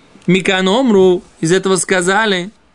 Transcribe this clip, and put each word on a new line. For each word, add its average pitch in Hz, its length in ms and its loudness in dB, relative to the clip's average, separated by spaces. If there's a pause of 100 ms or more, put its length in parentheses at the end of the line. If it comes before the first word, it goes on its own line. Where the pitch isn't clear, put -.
(280)
Миканомру, 190 960 2 (200)
из 170 100 0
этого 190 240 0
сказали, 190 760 -2 (260)